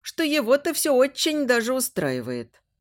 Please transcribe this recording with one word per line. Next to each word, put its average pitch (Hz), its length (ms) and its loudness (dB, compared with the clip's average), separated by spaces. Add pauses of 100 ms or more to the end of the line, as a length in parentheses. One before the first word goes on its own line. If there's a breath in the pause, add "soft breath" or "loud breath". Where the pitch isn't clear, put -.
что - 220 -6
его-то 285 500 2
все 294 220 0
очень 285 500 2
даже 240 300 0
устраивает. 127 880 -4 (180)